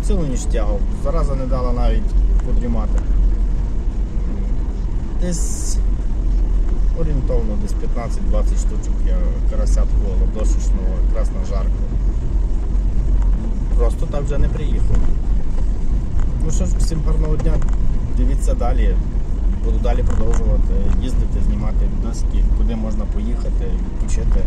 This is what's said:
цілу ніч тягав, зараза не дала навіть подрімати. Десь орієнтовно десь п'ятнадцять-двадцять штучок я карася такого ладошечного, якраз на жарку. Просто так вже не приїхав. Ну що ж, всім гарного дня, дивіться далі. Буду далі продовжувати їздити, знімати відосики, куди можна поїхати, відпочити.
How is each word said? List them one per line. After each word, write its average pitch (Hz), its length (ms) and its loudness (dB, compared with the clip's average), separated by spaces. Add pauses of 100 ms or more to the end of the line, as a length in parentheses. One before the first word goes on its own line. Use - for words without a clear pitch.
цілу 175 200 0
ніч 131 180 -4
тягав, - 380 -2 (240)
зараза 151 320 0
не 135 100 -2
дала 127 280 -2
навіть 120 380 0 (340)
подрімати. - 540 0 (2250)
Десь - 560 -2 (1200)
орієнтовно 165 640 0
десь - 120 -2
п'ятнадцять-двадцять - 880 0
штучок - 340 -2 (140)
я - 100 2 (340)
карася - 300 2
такого - 400 0
ладошечного, - 680 0 (200)
якраз 110 240 0
на - 140 -2
жарку. - 260 -2 (2000)
Просто - 280 2
так 143 180 -4
вже 143 140 0
не - 100 4
приїхав. 135 500 2 (1500)
Ну 160 60 0
що 170 140 2
ж, - 120 0
всім 160 300 0
гарного 156 300 0
дня, 160 160 0 (640)
дивіться 117 360 2
далі. - 420 2 (720)
Буду - 140 0
далі - 240 0
продовжувати - 680 2 (280)
їздити, - 460 0
знімати - 380 0 (120)
відосики, - 460 0 (140)
куди 113 180 0
можна 110 300 -2
поїхати, 113 600 -2 (100)
відпочити. - 720 0